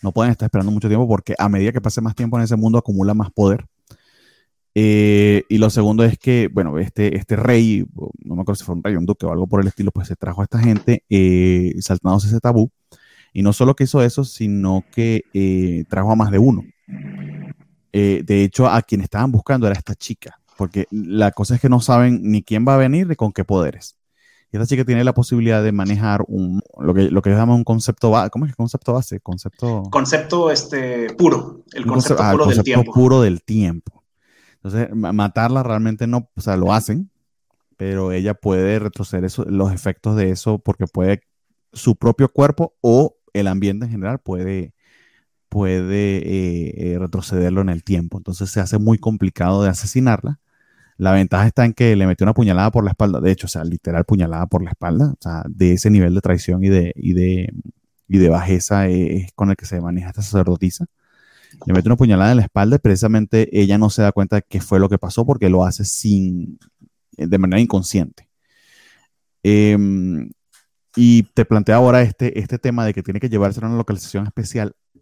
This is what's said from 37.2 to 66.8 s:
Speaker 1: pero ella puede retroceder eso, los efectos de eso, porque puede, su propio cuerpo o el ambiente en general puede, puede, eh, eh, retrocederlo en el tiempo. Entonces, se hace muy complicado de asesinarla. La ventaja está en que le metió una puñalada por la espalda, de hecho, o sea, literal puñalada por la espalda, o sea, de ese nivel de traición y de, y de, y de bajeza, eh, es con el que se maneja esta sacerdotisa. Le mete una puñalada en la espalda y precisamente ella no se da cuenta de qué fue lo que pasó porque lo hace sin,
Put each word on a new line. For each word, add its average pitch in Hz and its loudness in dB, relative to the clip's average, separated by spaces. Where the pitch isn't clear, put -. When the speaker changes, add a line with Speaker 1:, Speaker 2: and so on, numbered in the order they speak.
Speaker 1:
pero 95 -4
ella 95 -2
puede 98 0
retroceder 95 -6
eso, 95 -6
los 95 -2
efectos 101 -4
de 95 0
eso, 107 -2
porque - -4
puede, 95 -2
su - 0
propio 120 2
cuerpo 147 0
o 123 2
el 101 -2
ambiente 98 -2
en 113 -8
general 107 -6
puede, 92 -8
puede, 95 2
eh, 87 -4
eh, 87 -2
retrocederlo 92 -2
en 95 0
el 85 -4
tiempo. 87 -4
Entonces, 92 -8
se 104 -2
hace 98 0
muy 107 4
complicado 98 -2
de 98 2
asesinarla. 123 -2
La 95 2
ventaja 95 2
está 120 2
en 113 2
que 117 2
le 95 2
metió 90 0
una 107 2
puñalada 101 2
por 107 0
la 95 0
espalda, 92 0
de 80 2
hecho, 95 -2
o - -8
sea, 80 -8
literal 85 -4
puñalada 87 -2
por 87 -2
la 85 -8
espalda, 92 -2
o - -10
sea, 82 -8
de 90 2
ese 92 2
nivel 92 4
de 98 -2
traición 92 -2
y 98 2
de, 90 2
y - -4
de, 90 -2
y 98 0
de 92 6
bajeza, 92 0
eh, 90 0
es 92 -8
con 101 0
el 95 0
que - -16
se 90 -8
maneja 90 -6
esta 98 -8
sacerdotisa. 95 0
Le 92 0
mete 92 2
una 120 4
puñalada 107 4
en 127 4
la 110 4
espalda 107 2
y - 2
precisamente 110 2
ella 101 4
no 107 4
se 110 -2
da 101 4
cuenta 101 0
de 98 -4
qué 95 -6
fue 95 2
lo 98 4
que 98 0
pasó 117 -4
porque 120 0
lo 90 4
hace 92 -4
sin, 95 -4